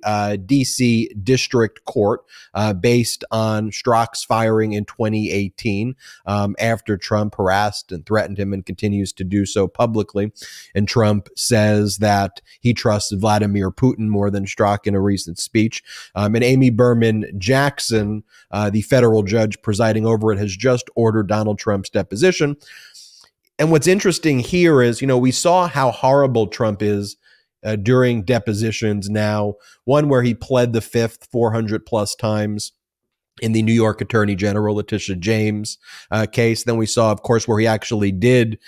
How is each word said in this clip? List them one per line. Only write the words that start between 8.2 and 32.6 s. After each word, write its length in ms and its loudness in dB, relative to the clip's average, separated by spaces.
him 140 -4
and 120 -6
continues 500 -4
to 100 -8
do 220 0
so 200 0
publicly. 640 -2
And 120 0
Trump 480 2
says 640 0
that 420 0
he 140 2
trusts 380 -2
Vladimir 580 0
Putin 380 -2
more 220 0
than 140 -4
Strzok 420 0
in 80 0
a 60 0
recent 380 -2
speech. 440 -2
Um, 200 0
and 100 2
Amy 260 4
Berman 540 2
Jackson, 840 -2
uh, 200 -2
the 120 0
federal 400 4
judge 400 0
presiding 440 0
over 260 2
it, 60 -4
has 160 -4
just 420 0
ordered 320 2
Donald 300 -2
Trump's 300 -2
deposition. 680 0
And 120 2
what's 160 4
interesting 540 2
here 420 4
is, 180 2
you 60 -2
know, 100 2
we 140 2
saw 380 2
how 240 0
horrible 560 2
Trump 340 -4
is, 340 -2
uh, 120 -4
during 460 2
depositions 840 -2
now, 460 -2
one 240 2
where 140 2
he 120 0
pled 380 0
the 80 0
fifth 500 -4
four 220 0
hundred 340 -4
plus 280 -2
times 580 -4